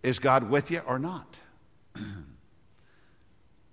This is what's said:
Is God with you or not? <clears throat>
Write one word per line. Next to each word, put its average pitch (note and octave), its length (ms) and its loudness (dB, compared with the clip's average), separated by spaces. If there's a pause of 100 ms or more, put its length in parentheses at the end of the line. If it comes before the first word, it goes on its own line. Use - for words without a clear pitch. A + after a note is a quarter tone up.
Is B2+ 160 0
God B2+ 300 4
with C#3+ 200 2
you E3 100 -2
or C3 200 -2
not? E3 380 -8 (580)
<clears throat> G#2 60 -10 (1700)